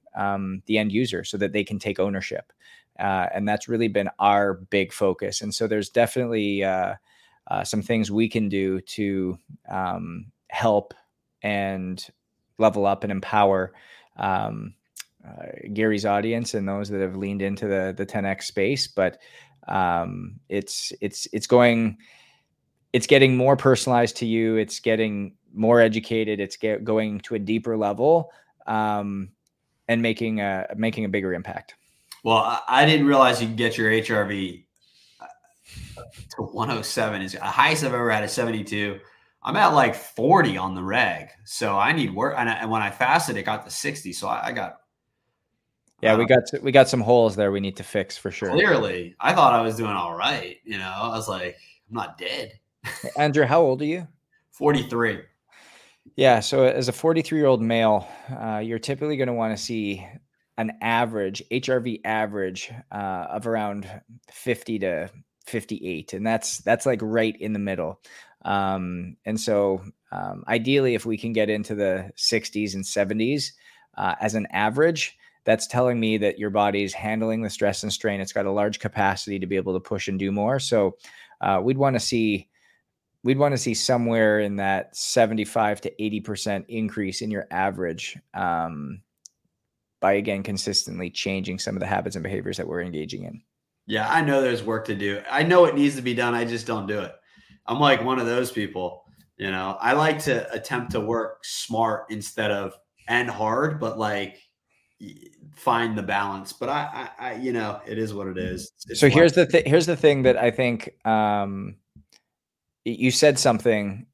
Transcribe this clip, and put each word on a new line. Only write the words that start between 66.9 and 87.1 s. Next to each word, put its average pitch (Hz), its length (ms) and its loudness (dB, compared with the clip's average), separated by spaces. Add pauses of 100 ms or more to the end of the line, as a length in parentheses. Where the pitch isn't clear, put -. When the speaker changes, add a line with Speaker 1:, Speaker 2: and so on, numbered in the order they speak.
Speaker 1:
right 110 380 0
in 107 120 -6
the 104 60 -4
middle. 95 420 -6 (440)
Um, 92 800 -4
and 110 160 -4
so, 101 420 2 (300)
um, 95 340 -8
ideally, 127 480 2
if 110 120 -4
we 113 100 -2
can 113 160 -6
get 107 160 2
into 107 260 -2
the 95 420 0
sixties 107 580 -2
and 95 120 -6
seventies, 110 680 -2 (420)
uh, 95 240 -2
as 107 140 -2
an 107 160 -2
average, 139 640 0 (280)
that's 113 220 2
telling 123 320 2
me 110 200 2
that 101 200 0
your 104 120 -4
body's 101 420 2
handling 110 500 -2
the 107 80 -4
stress 104 320 0
and 107 100 -4
strain. 101 280 -2
It's 95 120 -8
got 101 140 -2
a 98 60 -2
large 104 260 0
capacity 98 600 -2
to 92 80 -4
be 95 100 -2
able 92 160 -2
to 92 80 -2
push - 280 -6
and 95 100 -4
do 98 120 -2
more. 107 300 0
So, 104 380 2 (420)
uh, 98 240 2
we'd 131 140 0
wanna 135 200 2
see, 110 500 0 (760)
we'd 135 140 2
wanna 143 180 4
see 120 180 -2
somewhere 113 640 2
in 101 160 0
that 98 380 -2
seventy-five 110 840 2
to - 220 -8
eighty 107 180 -2
percent 101 480 -4
increase 107 540 -4